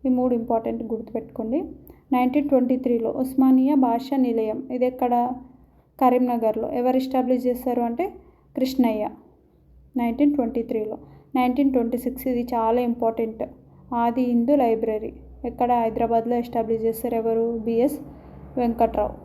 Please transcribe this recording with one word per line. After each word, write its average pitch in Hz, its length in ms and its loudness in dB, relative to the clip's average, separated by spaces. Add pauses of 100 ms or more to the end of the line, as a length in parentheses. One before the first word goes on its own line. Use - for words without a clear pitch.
ఈ - 20 0
మూడు 254 260 2
ఇంపార్టెంట్ 226 480 -2
గుర్తుపెట్టుకోండి. 226 760 -6 (540)
నైన్టీన్ 254 360 2
ట్వంటీ 247 280 4
త్రీలో 233 340 0
ఉస్మానియా 262 640 4
భాషా 254 420 2
నిలయం. 226 560 0
ఇది 247 140 0
ఎక్కడ? 247 480 0 (640)
కరీంనగర్లో. 247 720 2
ఎవరు 254 240 2
ఎస్టాబ్లిష్ 254 500 0
చేశారు 247 340 -2
అంటే 233 240 -2 (520)
కృష్ణయ్య. 233 520 0 (880)
నైన్టీన్ 247 380 2
ట్వంటీ 233 280 -2
త్రీలో. 220 360 -4 (360)
నైన్టీన్ 254 380 2
ట్వంటీ 233 260 0
సిక్స్, 254 300 -6
ఇది 240 160 -2
చాలా 233 360 0
ఇంపార్టెంట్. 226 640 -2 (520)
ఆది 233 280 0
హిందూ 247 340 2
లైబ్రరీ. 226 560 0 (320)
ఎక్కడ? 240 280 0
హైదరాబాద్లో 233 640 0
ఎస్టాబ్లిష్ 226 460 -2
చేశారు. 226 320 -2
ఎవరు? 226 440 0
బీఎస్ 233 400 0 (580)
వెంకట్రావు. 233 580 0 (100)